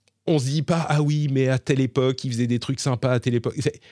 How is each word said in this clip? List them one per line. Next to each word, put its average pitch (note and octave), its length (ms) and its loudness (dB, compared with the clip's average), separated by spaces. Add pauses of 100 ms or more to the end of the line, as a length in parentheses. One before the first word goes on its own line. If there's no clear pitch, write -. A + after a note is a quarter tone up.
(280)
on E3 120 4
se B2 60 -2
dit D3 160 0
pas, « E3 280 0
Ah D3+ 120 2
oui, D3 300 0
mais C3 180 2
à C3 80 2
telle C3 240 0
époque, C3 420 0
il C3 80 -4
faisait A#2 160 -2
des A#2+ 120 0
trucs C3 200 -6
sympas B2+ 340 0
à B2 60 2
telle A#2+ 160 -2
époque. » A#2+ 240 -2
C'est, C#3+ 200 -2 (120)